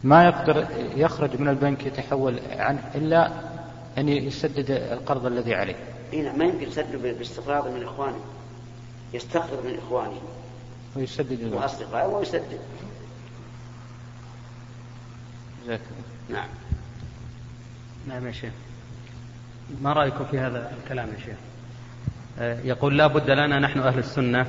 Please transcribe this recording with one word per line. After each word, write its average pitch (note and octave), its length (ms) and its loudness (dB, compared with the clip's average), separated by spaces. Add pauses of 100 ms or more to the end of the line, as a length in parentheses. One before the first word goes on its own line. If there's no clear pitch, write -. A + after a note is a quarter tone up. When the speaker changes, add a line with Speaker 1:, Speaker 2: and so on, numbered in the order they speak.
Speaker 1:
ما D#3 220 12
يقدر D#3+ 400 6 (300)
يخرج D3 340 4 (100)
من C#3+ 80 4
البنك C#3 380 4
يتحول C3 540 0 (180)
عنه C#3 220 2 (160)
إلا D#3 360 6 (680)
أن D3 120 4
يسدد C#3 640 2
القرض A#2+ 540 0
الذي A#2+ 300 2
عليه. F#2+ 200 0 (380)
Speaker 2:
إي D#3 80 0
نعم، C3+ 160 -2
ما D#3+ 80 4
يمكن D3+ 220 0
يسدد - 280 -4
ب-، B2 220 -2
باستقراض C3+ 500 -2
من B2+ 160 -6
إخوانه، C3+ 360 -4 (920)
يستقرض C3 520 -2
من B2 200 -4
إخوانه G#2+ 360 -2 (760)
Speaker 1:
ويسدد C3 360 -2
البنك. A#2 300 -2
Speaker 2:
وأصدقائه C3+ 460 -2
ويسدد. G3+ 520 -2 (3000)
Speaker 1:
جزاك A2+ 140 -2 (500)
الله. G#2 100 -4
Speaker 2:
نعم. F2+ 100 -6 (1600)
Speaker 3:
نعم B2+ 200 -6
يا A#2+ 40 -6
شيخ، A2+ 220 -8 (1300)
ما C#3+ 120 2
رأيكم C#3+ 380 4
في C3+ 80 2
هذا A#2+ 320 -2 (120)
الكلام B2 240 -4
يا G#2+ 180 -8
شيخ؟ A2 120 -10 (1000)
آه، A#2 240 0
يقول: C#3 340 4
لا D3+ 100 12
بد C#3 220 6
لنا C#3+ 300 6
نحن C#3 200 4
أهل B2+ 200 6
السنة B2 500 4